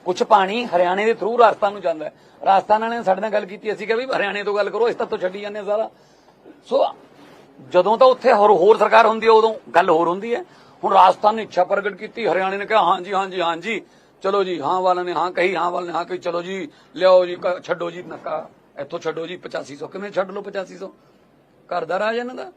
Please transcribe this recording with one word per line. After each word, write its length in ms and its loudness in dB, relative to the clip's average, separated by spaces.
ਕੁਛ 180 -2
ਪਾਣੀ 420 2
ਹਰਿਆਣੇ 400 0
ਦੇ 80 2
through 260 -4
ਰਾਜਸਥਾਨ 340 4
ਨੂੰ 100 -14
ਜਾਂਦਾ 220 -4
ਹੈ। 80 -12
ਰਾਜਸਥਾਨ 360 2
ਵਾਲਿਆਂ 200 -4
ਨੇ 40 -10
ਸਾਡੇ 160 0
ਨਾਲ 100 -4
ਗੱਲ 160 -2
ਕੀਤੀ, 260 -8
ਅਸੀਂ 140 -8
ਕਿਹਾ 120 0
ਵੀ 60 -4
ਹਰਿਆਣੇ 380 -4
ਤੋਂ 140 -4
ਗੱਲ 140 -2
ਕਰੋ, 160 0
ਅਸੀਂ 100 -2
ਤਾਂ 100 -4
ਤੋਂ 120 -8
ਛੱਡੀ 220 -6
ਜਾਂਦੇ 180 -10
ਹਾਂ 80 -10
ਸਾਰਾ। 240 -4
ਸੋ 300 -2
ਜਦੋਂ 280 2
ਤਾਂ 80 6
ਉੱਥੇ 260 4
ਹੋਰ, 180 6
ਹੋਰ 260 6
ਸਰਕਾਰ 300 6
ਹੁੰਦੀ 200 0
ਹੈ 60 8
ਉਦੋਂ 220 6
ਗੱਲ 160 4
ਹੋਰ 180 4
ਹੁੰਦੀ 260 -4
ਹੈ। 100 -8
ਹੁਣ 80 0
ਰਾਜਸਥਾਨ 420 4
ਨੇ 80 -6
ਇੱਛਾ 220 0
ਪ੍ਰਗਟ 300 -2
ਕੀਤੀ, 320 -8
ਹਰਿਆਣੇ 300 -2
ਨੇ 100 -6
ਕਿਹਾ, 160 2
"ਹਾਂ 180 2
ਜੀ, 120 -10
ਹਾਂ 160 -2
ਜੀ, 120 -6
ਹਾਂ 160 -2
ਜੀ, 260 -6
ਚਲੋ 220 0
ਜੀ।" 160 -4
ਹਾਂ 200 -2
ਵਾਲਿਆਂ 240 2
ਨੇ 80 -6
ਹਾਂ 200 -2
ਕਹੀ, 220 0
ਹਾਂ 160 -2
ਵਾਲਿਆਂ 220 -6
ਨੇ 60 -4
ਹਾਂ 60 -4
ਕਹੀ, 140 -10
"ਚਲੋ 240 -6
ਜੀ, 260 -10
ਲਿਆਓ 300 6
ਜੀ, 100 -8
ਕ-, 260 -4
ਛੱਡੋ 280 -6
ਜੀ 120 -14
ਨੱਕਾ, 460 -10
ਇੱਥੋਂ 180 -10
ਛੱਡੋ 280 -6
ਜੀ, 100 -12
ਪਚਾਸੀ 400 -12
ਸੌ।" 100 -14
ਕਿਵੇਂ 240 -12
ਛੱਡ 200 -2
ਲਓ 120 -10
ਪਚਾਸੀ 340 -10
ਸੌ? 120 -14
ਘਰ 160 -6
ਦਾ 140 -4
ਰਾਜ 180 -2
ਇਹਨਾਂ 180 -8
ਦਾ। 220 -14